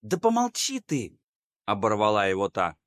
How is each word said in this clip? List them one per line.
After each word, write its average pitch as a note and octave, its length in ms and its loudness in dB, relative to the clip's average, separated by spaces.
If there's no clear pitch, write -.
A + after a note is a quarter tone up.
«Да F3 160 -2
помолчи A#3+ 600 0
ты!» A#2 360 -6
оборвала G#2 600 2
его F#2+ 200 0
та. F2 400 -4